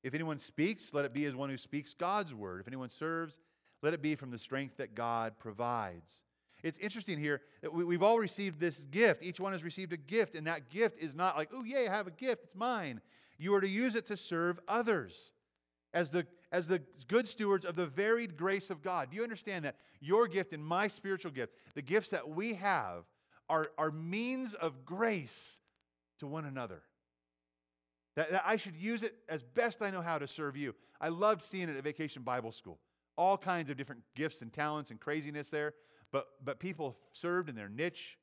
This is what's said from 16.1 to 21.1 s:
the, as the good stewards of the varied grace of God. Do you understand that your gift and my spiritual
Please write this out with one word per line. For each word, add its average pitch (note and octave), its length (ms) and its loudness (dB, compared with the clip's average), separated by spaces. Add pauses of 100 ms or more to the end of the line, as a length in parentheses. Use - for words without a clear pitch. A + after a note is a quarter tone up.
the, E3 160 2 (260)
as F3 140 2
the E3+ 160 2 (240)
good A3 200 6
stewards G3 380 2
of F3 100 -2
the F3 120 2
varied G3+ 500 2
grace F#3+ 320 0
of D#3+ 140 -6
God. E3 280 0
Do E3 60 -10
you A3 60 -2
understand G3+ 420 -4
that C3+ 120 -2 (240)
your G3+ 280 6
gift F3 240 0
and D3+ 100 -6
my F3 240 2
spiritual F#3+ 440 -2